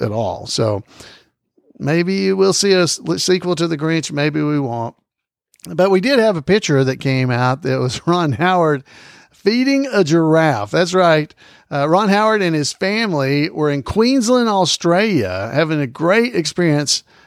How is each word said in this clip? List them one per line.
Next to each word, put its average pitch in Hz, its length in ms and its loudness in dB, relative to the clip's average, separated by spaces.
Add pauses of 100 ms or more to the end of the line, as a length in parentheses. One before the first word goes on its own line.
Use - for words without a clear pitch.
at 120 100 -2
all. 107 360 -4
So 107 360 -2 (960)
maybe 180 540 -2
we'll 190 200 2
see 202 200 2
a 185 100 4
s-, - 180 -2 (180)
sequel 180 360 0
to 165 140 -2
the 160 100 -4
Grinch, 160 320 -2
maybe 147 320 -2
we 147 160 0
won't. 117 380 -6 (680)
But 175 260 0
we 190 80 4
did 262 180 2
have 220 180 2
a 151 60 -6
picture 160 400 2
that 131 140 0
came 131 340 -2
out 127 320 -2
that 131 160 -2
was 127 240 -4
<laughs> - 40 -6
Ron 170 260 0
Howard 156 500 0 (480)
feeding 262 640 0
a 208 100 4
giraffe. 156 680 2
That's 170 240 0
right. 165 380 2 (380)
Uh, 147 180 -2
Ron 190 200 2
Howard 214 340 2
and 170 140 0
his 147 160 -2
family 175 800 -2
were 151 200 -2
in 143 120 -4
Queensland, 240 640 2
Australia, 170 1040 0
having 156 280 0
a 143 60 -2
great 208 480 0
experience 151 680 0 (220)